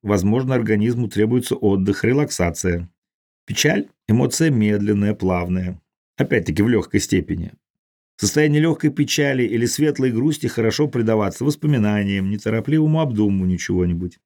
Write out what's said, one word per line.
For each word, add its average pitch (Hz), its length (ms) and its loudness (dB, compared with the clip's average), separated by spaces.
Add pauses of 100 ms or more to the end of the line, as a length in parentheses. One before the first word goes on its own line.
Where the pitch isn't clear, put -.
Возможно, 104 500 0
организму 113 540 0
требуется 113 480 0
отдых, 98 480 0
релаксация. 90 840 -2 (560)
Печаль — 165 420 -2 (200)
эмоция 135 440 2
медленная, 104 640 2
плавная. 90 680 -2 (340)
Опять-таки 104 460 -2
в 113 80 2
легкой 110 300 0
степени. 92 540 -2 (640)
В - 40 -8
состоянии 147 380 2
легкой 156 320 0
печали 139 520 0
или 117 220 0
светлой 135 460 0
грусти 131 360 0
хорошо 113 400 0
предаваться 110 580 0
воспоминаниям, 104 840 0
неторопливому 143 720 0
обдумыванию 101 560 0
чего-нибудь. 87 680 -2